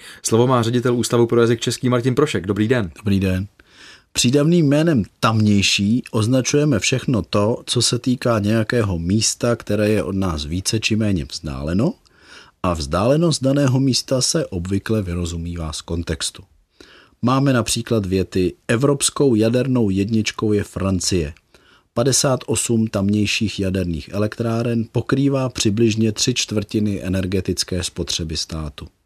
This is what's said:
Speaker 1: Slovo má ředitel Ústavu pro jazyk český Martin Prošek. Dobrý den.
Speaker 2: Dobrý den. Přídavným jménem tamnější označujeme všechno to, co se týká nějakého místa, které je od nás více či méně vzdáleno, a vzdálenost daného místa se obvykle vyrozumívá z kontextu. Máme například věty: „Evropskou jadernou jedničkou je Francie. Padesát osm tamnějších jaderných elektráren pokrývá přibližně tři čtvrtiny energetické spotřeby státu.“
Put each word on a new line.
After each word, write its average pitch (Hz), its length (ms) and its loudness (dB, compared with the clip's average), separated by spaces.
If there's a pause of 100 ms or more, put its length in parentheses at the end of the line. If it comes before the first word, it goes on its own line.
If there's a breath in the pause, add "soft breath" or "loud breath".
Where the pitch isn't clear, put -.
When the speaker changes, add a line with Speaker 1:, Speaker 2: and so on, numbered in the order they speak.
(240 loud breath)
Speaker 1:
Slovo 117 240 4
má 123 160 2
ředitel 120 320 0
Ústavu 120 320 2
pro 117 140 4
jazyk 117 180 4
český 123 300 -2
Martin 123 260 0
Prošek. 113 320 0
Dobrý 104 200 0
den. 117 280 0
Speaker 2:
Dobrý 98 240 0
den. 95 280 0 (680 loud breath)
Přídavným 147 500 4
jménem 147 380 4 (160)
tamnější 107 920 2
označujeme 131 680 2
všechno 123 420 0
to, 104 440 -2
co - 160 0
se 120 180 0
týká 120 400 0
nějakého 107 600 0
místa, 107 560 0
které 104 340 0
je 104 140 2
od 98 120 -4
nás 82 300 -2
více 90 340 -4
či 110 160 -2
méně 101 360 0
vzdáleno, 80 640 -2 (680 loud breath)
a 90 100 0
vzdálenost 110 680 0
daného 135 360 2
místa 131 420 0
se 156 240 -2
obvykle 98 560 -2
vyrozumívá 85 720 -6
z - 80 -10
kontextu. - 640 -6 (800 loud breath)
Máme 135 320 2
například 117 520 0
věty: 92 480 0 (140)
„Evropskou 139 680 2
jadernou 120 540 2
jedničkou 107 640 0
je 101 100 0
Francie. 92 680 -2 (600 soft breath)
Padesát 127 520 2
osm 113 420 0
tamnějších 104 720 0
jaderných 92 520 -2
elektráren 117 800 -2
pokrývá 135 580 0
přibližně 110 640 0
tři 120 220 -2
čtvrtiny 107 720 -4
energetické 92 800 -2
spotřeby 82 540 -6
státu.“ 78 500 -8 (180)